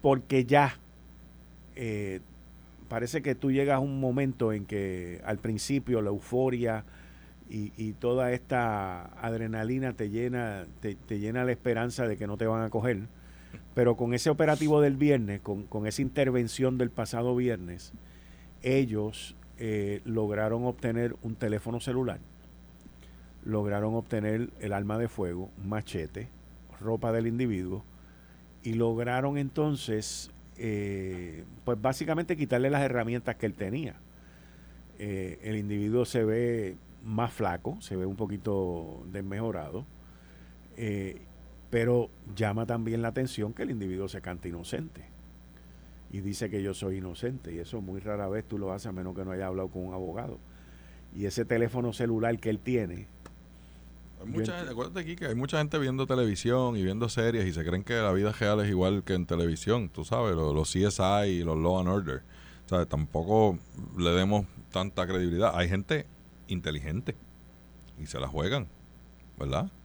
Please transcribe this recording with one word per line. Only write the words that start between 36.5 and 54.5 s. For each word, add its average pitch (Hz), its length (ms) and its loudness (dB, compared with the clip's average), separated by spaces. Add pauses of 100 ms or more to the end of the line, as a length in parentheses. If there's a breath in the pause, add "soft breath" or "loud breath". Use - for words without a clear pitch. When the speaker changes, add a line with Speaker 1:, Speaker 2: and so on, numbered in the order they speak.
Speaker 1:
más 110 280 -2
flaco, 104 480 -2
se - 160 -8
ve 92 100 -2
un 98 100 -2
poquito 95 960 -2
desmejorado, 98 760 -4 (920 loud breath)
eh, 101 440 -4 (480)
pero 120 400 4 (260)
llama 107 300 0
también 113 380 -2
la 117 60 0
atención 117 440 -2
que - 100 -6
el 285 80 -2
individuo 95 380 -4
se 95 120 -8
canta 90 260 -8
inocente 87 580 -8 (1040 loud breath)
y 98 100 -6
dice 101 280 -4
que 98 140 -2
"yo 98 100 -2
soy 95 240 -4
inocente", 92 560 -6
y 82 60 -6
eso 101 220 -8
muy 92 180 -6
rara 104 300 -4
vez 107 180 -4
tú 107 100 -6
lo 98 160 -4
haces 101 140 -8
a 98 40 -6
menos 90 240 -6
que 95 100 -6
no 92 60 -6
hayas 95 160 -4
hablado 92 220 -2
con 90 160 -6
un 92 80 -8
abogado. 92 460 -6 (760 loud breath)
Y 101 100 -2
ese 104 200 0
teléfono 117 480 2
celular 117 460 0
que 113 100 -2
él 107 100 0
tiene, 101 480 -2 (1120 loud breath)
Speaker 2:
Hay 92 100 -12
Speaker 1:
yo 110 80 -2
Speaker 2:
mucha 110 140 -2